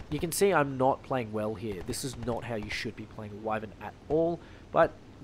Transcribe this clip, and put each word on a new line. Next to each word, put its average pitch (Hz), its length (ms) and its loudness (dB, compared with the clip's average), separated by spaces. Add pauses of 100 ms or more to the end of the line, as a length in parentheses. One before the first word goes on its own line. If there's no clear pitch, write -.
(100)
You 151 100 -2
can 170 120 -2
see 196 200 6
I'm 143 240 4
not 131 260 4
playing 120 300 -2
well 107 220 0
here. 98 320 -6
This - 180 -4
is 123 200 -6
not 117 200 -2
how 117 100 -4
you 104 160 -4
should - 240 -6
be 110 100 -12
playing 107 280 -12
a 101 40 -12
Wyvern 107 360 -4 (100)
at 104 120 -10 (140)
all, 165 300 2 (320)
but 156 220 6 (320)